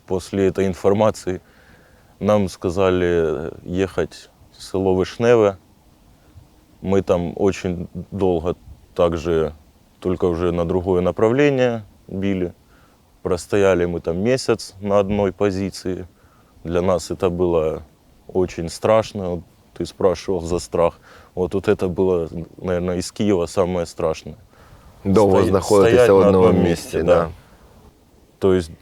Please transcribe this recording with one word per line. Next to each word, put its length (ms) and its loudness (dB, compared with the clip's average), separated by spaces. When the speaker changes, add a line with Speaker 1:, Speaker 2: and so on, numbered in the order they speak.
Speaker 1:
после 440 -2
этой 160 -2
информации. 760 0
Нам 280 2
сказали 1000 -2
ехать 480 -6
в 40 -20
село 360 -2
Вишневе. 580 2
Мы 200 0
там 340 -2
очень 500 -2
долго 420 0
также, 580 0
только 280 -2
уже 240 -2
на 120 -2
другое 380 0
направление 800 0
били. 440 -4
Простояли 640 2
мы 140 -4
там 180 -4
месяц 600 -2
на 180 0
одной 340 0
позиции. 760 -4
Для 160 -2
нас 300 0
это 180 -2
было 540 0
очень 380 -4
страшно. 600 0
Вот 100 -6
ты 80 -6
спрашивал 540 -2
за 180 -4
страх. 420 -2
Вот, 200 -4
вот 140 -4
это 200 0
было, 400 0
наверное, 340 -4
из 160 -8
Киева 340 0
самое 400 -2
страшное. 500 -6
Speaker 2:
Довго 360 4
Speaker 1:
Стоя-, 80 2
Speaker 2:
знаходитися 560 4
Speaker 1:
стоять 60 6
Speaker 2:
в 100 8
Speaker 1:
на 60 6
Speaker 2:
одному 200 6
Speaker 1:
одном 180 4
Speaker 2:
місці, 320 -2
Speaker 1:
месте, 60 -2
Speaker 2:
да. 120 4
Speaker 1:
да. 140 2
То 160 2
есть 160 -2